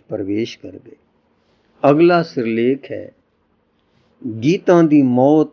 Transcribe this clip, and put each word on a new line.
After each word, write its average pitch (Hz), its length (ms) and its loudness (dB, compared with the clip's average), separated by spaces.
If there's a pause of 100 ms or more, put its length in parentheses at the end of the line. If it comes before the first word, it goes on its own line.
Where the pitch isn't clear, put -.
ਪ੍ਰਵੇਸ਼ 104 500 -8
ਕਰ 92 140 -20
ਗਏ। - 240 -20 (920)
ਅਗਲਾ 170 320 2
ਸਿਰਲੇਖ 123 680 -4
ਹੈ 101 180 -14 (1300)
ਗੀਤਾਂ 170 420 2
ਦੀ 151 180 4
ਮੌਤ 135 500 2